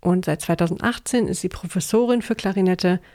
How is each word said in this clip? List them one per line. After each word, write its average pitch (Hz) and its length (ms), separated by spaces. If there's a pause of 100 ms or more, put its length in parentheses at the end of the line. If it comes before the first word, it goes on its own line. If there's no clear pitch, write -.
Und 180 240
seit 160 160
zweitausendachtzehn 185 840
ist - 140
sie 180 80
Professorin 233 720
für 226 140
Klarinette 185 640 (160)